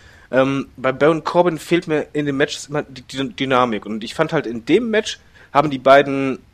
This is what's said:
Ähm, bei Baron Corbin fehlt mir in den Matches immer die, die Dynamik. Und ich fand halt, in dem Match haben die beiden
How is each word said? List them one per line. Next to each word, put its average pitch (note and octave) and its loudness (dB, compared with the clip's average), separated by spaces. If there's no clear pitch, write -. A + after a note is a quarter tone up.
Ähm, C3+ 0
bei B2+ -2
Baron D3+ 2
Corbin F3 0
fehlt E3+ -2
mir D3+ -2
in D3 -2
den C#3 -4
Matches C#3+ -4
immer C#3+ -6
die, B2+ -18
die C3 -8
Dynamik. B2 0
Und G#2+ -8
ich A2+ -12
fand D#3 -2
halt, D3 -2
in A2+ -8
dem A3 0
Match G#3+ -4
haben D3 2
die C3+ -4
beiden C3+ 4